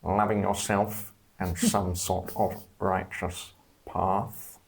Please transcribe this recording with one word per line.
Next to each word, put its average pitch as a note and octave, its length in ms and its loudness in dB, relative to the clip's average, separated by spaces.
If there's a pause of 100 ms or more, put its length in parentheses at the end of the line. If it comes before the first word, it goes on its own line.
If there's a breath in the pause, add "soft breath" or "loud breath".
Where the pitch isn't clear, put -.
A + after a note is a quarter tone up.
loving G#2 380 4
yourself, G2+ 720 0 (260)
and F2+ 180 -2
<laughs> G2+ 160 2
some F#2+ 220 2
sort F#2 400 -2
of F#2+ 280 0 (160)
righteous F2+ 720 -2 (320)
path. - 840 -2